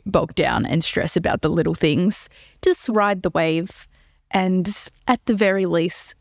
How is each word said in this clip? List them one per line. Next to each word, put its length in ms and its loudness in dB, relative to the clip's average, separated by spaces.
bogged 300 0
down 300 2
and 180 0
stress 320 -2
about 260 0
the 80 0
little 260 0
things. 520 0
Just 280 0
ride 340 0
the 60 0
wave, 580 -2
and 360 2
at 180 -2
the 80 0
very 320 2
least, 560 -2